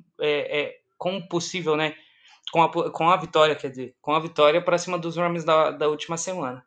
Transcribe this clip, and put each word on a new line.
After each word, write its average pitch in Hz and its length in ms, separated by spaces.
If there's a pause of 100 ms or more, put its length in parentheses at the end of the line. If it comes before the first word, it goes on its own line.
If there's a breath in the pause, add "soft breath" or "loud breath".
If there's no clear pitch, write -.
(200)
é, 147 400
é, 131 140 (240)
com 185 240
possível, 170 540
né, 156 180 (580 soft breath)
com 165 100
a 156 60
po-, 165 220
com 165 180
a 185 80
vitória, 156 380
quer 139 160
dizer, 123 300
com 147 120
a 156 80
vitória 156 400
pra 175 160
cima 175 220
dos 165 180
Rams 170 280
da, 156 260
da 147 180
última 160 280
semana. 151 500